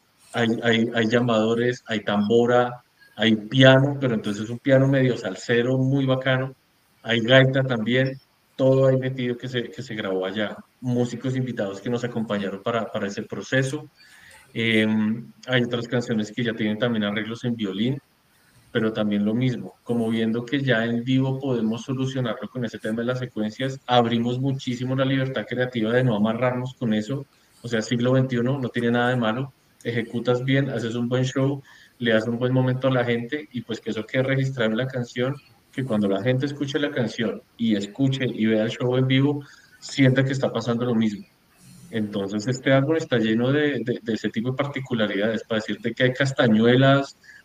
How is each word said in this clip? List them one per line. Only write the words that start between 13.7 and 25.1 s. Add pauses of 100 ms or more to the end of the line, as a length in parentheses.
Em, (160)
hay
otras
canciones
que
ya
tienen
también
arreglos
en
violín, (720)
pero
también
lo
mismo,
como
viendo
que
ya
en
vivo
podemos
solucionarlo
con
ese
tema
de
las
secuencias,
abrimos
muchísimo
la
libertad